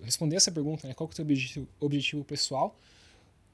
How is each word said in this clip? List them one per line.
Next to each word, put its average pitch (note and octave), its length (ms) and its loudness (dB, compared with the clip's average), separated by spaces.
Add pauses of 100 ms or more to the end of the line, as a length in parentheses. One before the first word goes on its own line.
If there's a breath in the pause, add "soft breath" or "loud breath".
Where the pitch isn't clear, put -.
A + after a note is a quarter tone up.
responder D3 340 0
essa F#3+ 160 4
pergunta, D3+ 340 -2
né, C3 80 -10
qual D#3+ 140 -4
que - 40 -20
é - 20 -12
o - 20 -12
teu E3 80 -4
objetivo, C3+ 440 0 (120)
objetivo C#3+ 440 0
pessoal, C#3+ 540 0 (760 soft breath)